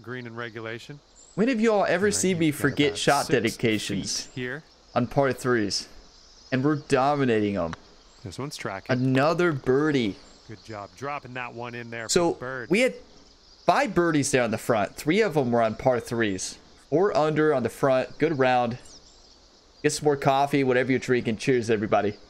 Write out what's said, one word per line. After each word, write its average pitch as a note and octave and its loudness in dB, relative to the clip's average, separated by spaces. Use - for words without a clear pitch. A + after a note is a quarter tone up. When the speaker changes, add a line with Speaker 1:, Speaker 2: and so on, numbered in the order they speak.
Speaker 1:
green A#2+ -10
in A2+ -12
regulation. A#2 -10
Speaker 2:
When G#3+ 0
have A#3+ 0
you A3+ 2
all G3 2
ever F#3 2
Speaker 1:
All - 4
right, G3+ 0
Speaker 2:
seen F#3 0
me D#3+ 2
Speaker 1:
you've C#3+ 0
got - -10
Speaker 2:
forget C#3+ 2
Speaker 1:
about - -6
Speaker 2:
shot C#3+ 2
Speaker 1:
six - -10
feet - 0
Speaker 2:
dedications G#2 -2
Speaker 1:
here. B2+ -8
Speaker 2:
on B2 2
par C#3 2
threes? A#2+ -2
And B2+ 0
we're D3+ 2
dominating C3 2
'em. E2 -4
Speaker 1:
This F#2 -14
one's C#3+ -10
tracking. G2+ -4
Speaker 2:
Another C#3+ 2
birdie. C3 0
Speaker 1:
Good A2+ -18
job G#2 -12
dropping C3 -10
that B2 -10
one A#2+ -10
in A#2 -12
there A#2 -10
for G#2+ -10
Speaker 2:
So, E3+ 2
Speaker 1:
the - -20
bird. B2 -8
Speaker 2:
we G3 2
had B3+ 0
five G#3 2
birdies D#3+ 2
there B2+ 4
on A#2 0
the A2 -2
front. G#2+ 0
Three F3 0
of F#3 2
'em B2+ 0
were A#2 4
on A2 2
par B2+ 0
threes. A2+ -2
Four F3+ 2
under D#3 2
on B2+ 0
the A2+ -2
front. - 0
Good D3+ 0
round. B2+ 2
Get D3 2
some D3+ -6
more D3 2
coffee, C#3 2
whatever B2+ 2
you're B2 2
drinking. A#2 0
Cheers, A#2+ 0
everybody. G#2 2